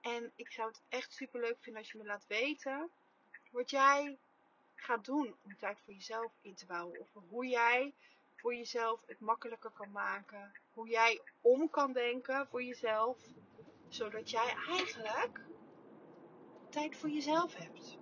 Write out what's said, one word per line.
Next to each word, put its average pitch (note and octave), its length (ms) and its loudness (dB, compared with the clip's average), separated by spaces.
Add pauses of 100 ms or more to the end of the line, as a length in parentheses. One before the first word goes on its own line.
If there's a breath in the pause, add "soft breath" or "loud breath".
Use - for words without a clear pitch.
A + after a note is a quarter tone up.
En A#3 340 -4
ik - 160 -16
zou A3 160 -4
het A3+ 220 -10
echt B3 240 -6
superleuk A#3+ 460 -4
vinden A3 220 -14
als G#3+ 100 -16
je A3 60 -16
me G#3+ 80 -14
laat G#3 220 -6
weten C#4+ 640 -2 (640)
wat B3 180 -2
jij C#4 480 6 (580)
gaat A#3 300 -2
doen C4 380 -2
om G3+ 140 -18
tijd G3+ 220 -6
voor G3+ 140 -20
jezelf A3+ 380 -6 (100)
in G3 140 -16
te F#3 100 -16
bouwen. F3 340 -8
Of D#3+ 80 -16 (220)
hoe A#3+ 180 -4
jij B3 460 4 (420 soft breath)
voor A#3+ 200 -2
jezelf A3+ 500 -2
het A3+ 140 -16
makkelijker A3 520 -2
kan G3+ 200 -14
maken. G3+ 600 -6 (220)
Hoe A3+ 140 -10
jij A3+ 340 6 (200)
om C#4+ 280 8
kan C#4 240 2
denken B3+ 540 0
voor B3 160 -4
jezelf. A#3+ 540 2 (680)
Zodat G#3+ 420 -6
jij A#3 260 2 (120)
eigenlijk E4 720 -2 (1300)
tijd D4+ 280 -2
voor D#4 120 -2
jezelf D4+ 460 2
hebt. - 460 -14